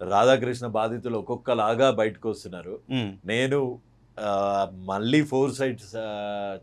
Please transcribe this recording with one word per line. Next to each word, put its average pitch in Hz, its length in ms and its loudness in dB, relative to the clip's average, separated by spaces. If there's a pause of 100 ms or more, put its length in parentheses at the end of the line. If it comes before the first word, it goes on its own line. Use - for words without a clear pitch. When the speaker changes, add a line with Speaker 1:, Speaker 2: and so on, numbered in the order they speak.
Speaker 1:
రాధాకృష్ణ 120 580 4
బాధితులు 113 500 -2
ఒక్కొక్కలాగా 117 720 2
బయటకు 110 380 -2
వస్తున్నారు. 92 500 -10 (120)
Speaker 2:
ఉమ్. 113 220 -2 (120)
Speaker 1:
నేను, 123 540 0 (400)
ఆ, 98 540 2
మళ్ళీ 98 500 2
ఫోర్ 135 280 0
సైడ్స్, 127 460 -4
ఆ, 104 640 -6